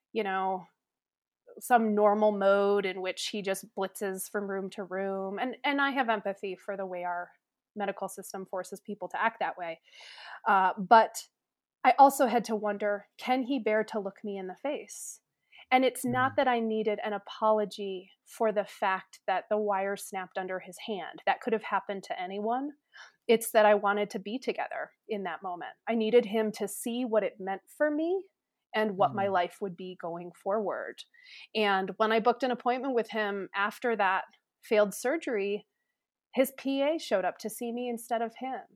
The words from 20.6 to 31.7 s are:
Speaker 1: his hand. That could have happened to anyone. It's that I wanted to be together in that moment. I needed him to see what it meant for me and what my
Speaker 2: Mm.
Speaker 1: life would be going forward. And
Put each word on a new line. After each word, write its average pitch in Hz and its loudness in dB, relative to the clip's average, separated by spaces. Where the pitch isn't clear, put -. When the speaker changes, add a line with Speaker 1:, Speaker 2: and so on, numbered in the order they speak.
Speaker 1:
his - -18
hand. 185 -8
That 185 2
could 160 -2
have 220 -2
happened 196 -4
to - -8
anyone. 220 -4
It's 226 4
that 214 8
I 208 8
wanted 208 0
to 220 -6
be 208 -8
together - -6
in 202 -6
that 165 -8
moment. 175 -10
I 226 0
needed 220 6
him 214 0
to 208 -4
see 240 -6
what 220 2
it 202 -6
meant 190 -6
for 302 2
me 339 -2
and 214 0
what 190 2
my 196 0
Speaker 2:
Mm. 196 0
Speaker 1:
life 175 0
would 185 -6
be 185 -12
going 175 -10
forward. 190 -6
And 196 2